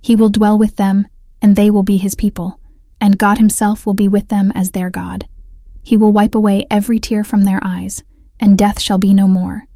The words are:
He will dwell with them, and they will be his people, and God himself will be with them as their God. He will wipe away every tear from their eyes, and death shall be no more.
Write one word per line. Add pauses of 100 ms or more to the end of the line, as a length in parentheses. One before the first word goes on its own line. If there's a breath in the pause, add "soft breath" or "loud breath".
He
will
dwell
with
them, (340)
and
they
will
be
his
people, (420)
and
God
himself
will
be
with
them
as
their
God. (560)
He
will
wipe
away
every
tear
from
their
eyes, (360)
and
death
shall
be
no
more.